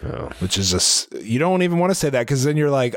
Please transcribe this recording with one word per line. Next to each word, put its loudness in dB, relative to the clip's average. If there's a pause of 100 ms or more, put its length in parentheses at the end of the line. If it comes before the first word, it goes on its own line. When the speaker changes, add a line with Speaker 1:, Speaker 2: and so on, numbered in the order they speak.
Speaker 1:
Oh. -8
Speaker 2:
which -2
is 0
a 0
s-, 0 (120)
you -2
don't 2
even 2
wanna 2
say 0
that 0
'cause 0
then 0
you're 2
like, 0